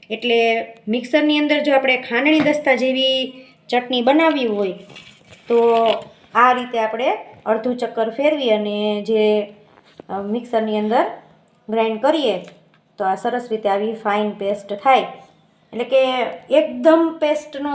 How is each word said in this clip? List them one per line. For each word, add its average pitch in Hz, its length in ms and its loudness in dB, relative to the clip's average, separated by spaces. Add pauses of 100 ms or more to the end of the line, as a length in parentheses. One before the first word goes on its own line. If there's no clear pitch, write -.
(140)
એટલે 233 240 0 (560)
મિક્સરની 302 480 2
અંદર 294 240 0
જો 277 80 4
આપણે 262 220 2 (100)
ખાંડણી 294 400 2
દસ્તા 294 360 2
જેવી 262 360 0 (500)
ચટણી 247 380 -2
બનાવવી 294 480 2
હોય 196 200 -4 (760)
તો 233 100 4 (840)
આ 254 140 6
રીતે 240 280 -6
આપણે 226 260 -2 (400)
અડધું 240 320 -2
ચક્કર 226 340 -4
ફેરવી 277 400 2
અને 208 200 -4 (340)
જે, 214 100 2 (880)
અ, 180 40 -8 (200)
મિક્સરની 220 500 -2
અંદર 240 220 0 (640)
ગ્રાઇન્ડ 220 340 -2
કરીએ 277 320 0 (640)
તો - 40 -8 (100)
આ - 120 -4
સરસ 240 280 -4
રીતે 214 260 -2
આવી 214 260 -4
ફાઇન 208 380 -2
પેસ્ટ 202 420 -6
થાય. 262 240 4 (680)
એટલે 233 180 -4
કે 262 100 4 (580)
એકદમ 311 420 4 (200)
પેસ્ટ 302 420 -2
ન - 120 -6